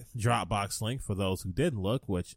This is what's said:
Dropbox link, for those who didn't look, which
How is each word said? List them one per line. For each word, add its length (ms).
Dropbox 640
link, 220
for 100
those 300
who 80
didn't 300
look, 280
which 280